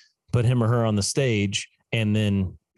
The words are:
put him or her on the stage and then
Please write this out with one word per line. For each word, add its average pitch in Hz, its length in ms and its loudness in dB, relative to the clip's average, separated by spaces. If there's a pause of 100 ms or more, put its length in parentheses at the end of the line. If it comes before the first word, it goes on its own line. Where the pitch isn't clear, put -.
(320)
put 120 120 0
him 123 180 2
or 110 60 2
her 120 180 2
on 107 100 0
the 101 80 0
stage 104 680 -2 (220)
and 107 240 0
then 101 420 0 (200)